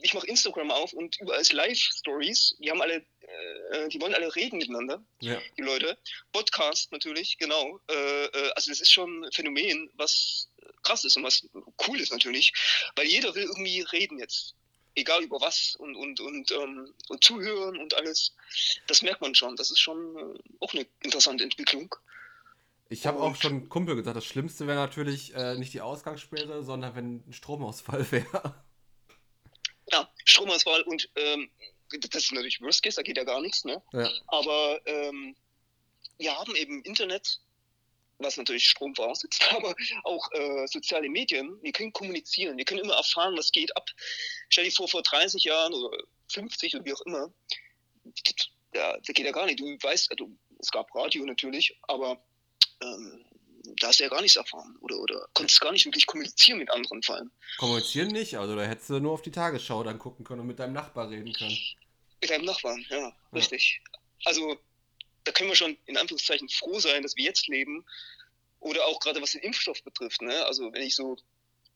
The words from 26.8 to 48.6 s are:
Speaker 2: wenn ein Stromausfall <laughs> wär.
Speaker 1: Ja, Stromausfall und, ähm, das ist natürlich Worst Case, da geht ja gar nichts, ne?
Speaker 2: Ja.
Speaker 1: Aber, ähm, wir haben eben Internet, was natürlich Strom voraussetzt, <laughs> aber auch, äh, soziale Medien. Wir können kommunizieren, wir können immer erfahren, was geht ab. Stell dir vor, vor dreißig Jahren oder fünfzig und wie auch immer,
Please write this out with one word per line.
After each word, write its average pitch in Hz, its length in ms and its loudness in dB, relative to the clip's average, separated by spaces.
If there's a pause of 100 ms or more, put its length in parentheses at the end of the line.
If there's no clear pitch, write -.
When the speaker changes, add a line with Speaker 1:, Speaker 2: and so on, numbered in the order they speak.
Speaker 2:
wenn 120 280 -8
ein 131 80 -20
Stromausfall 135 720 -6
<laughs> - 60 -6
wär. - 540 -2 (1300)
Speaker 1:
Ja, 151 160 2 (160)
Stromausfall 165 560 8
und, 160 340 -2
ähm, 147 340 0 (420)
das - 340 -2
ist - 80 0
natürlich 123 280 -2
Worst 127 220 2
Case, 214 140 2
da 117 40 0
geht - 140 -4
ja 131 80 0
gar 131 160 0
nichts, 175 240 -2
ne? 135 180 -4 (120)
Speaker 2:
Ja. 120 160 0 (180)
Speaker 1:
Aber, 151 580 0
ähm, 143 520 -6 (800)
wir 156 200 -2
haben 202 200 -6
eben 143 260 -4
Internet, 196 560 -4 (840)
was 139 140 -2
natürlich 123 320 2
Strom 139 260 2
voraussetzt, - 460 -2
<laughs> - 100 6
aber 202 220 0 (300)
auch, - 300 -4
äh, 143 340 -2
soziale 156 420 -2
Medien. 165 540 -2
Wir 147 80 -6
können 220 200 -4
kommunizieren, 180 640 -4
wir - 80 -4
können 196 160 -2
immer 208 120 -2
erfahren, 170 440 2
was 156 140 0
geht 160 240 2
ab. - 140 -6 (600)
Stell 175 160 6
dir 180 60 0
vor, 180 160 0
vor 170 140 0
dreißig 180 420 4
Jahren 160 300 4
oder 123 240 -4 (320)
fünfzig 202 460 -4
und 214 100 -8
wie 190 80 -4
auch - 80 -8
immer, 165 320 -6 (1400)